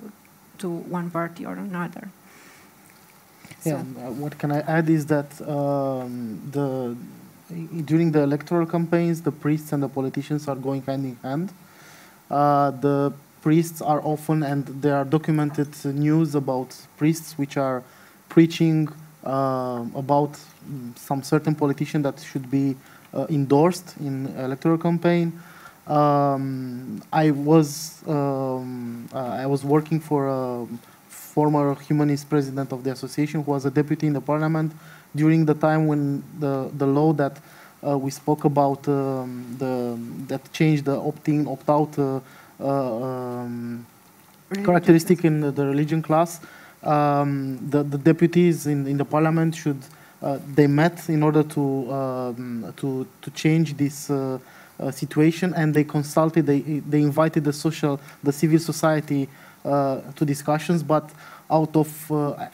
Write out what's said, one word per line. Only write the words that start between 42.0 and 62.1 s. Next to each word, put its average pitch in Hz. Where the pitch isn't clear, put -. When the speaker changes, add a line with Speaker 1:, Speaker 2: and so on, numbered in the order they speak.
Speaker 2:
uh, 131
um, 120
Speaker 1:
Religion 196
Speaker 2:
characteristic 175
Speaker 1:
class. 165
Speaker 2:
in 151
the, 143
the 139
religion 151
class. 160
Um, 143
the, 143
the 143
deputies 165
in, 143
in 139
the 139
parliament 160
should, 139
uh, 139
they 147
met 156
in 151
order 151
to, 135
um, 127
to, 131
to -
change 156
this, 143
uh, 135
uh, 135
situation, 160
and 156
they 147
consulted, 156
they, 139
they 147
invited 156
the 147
social, 147
the 143
civil 160
society, 151
uh, 139
to -
discussions, 151
but 151
out 156
of, 156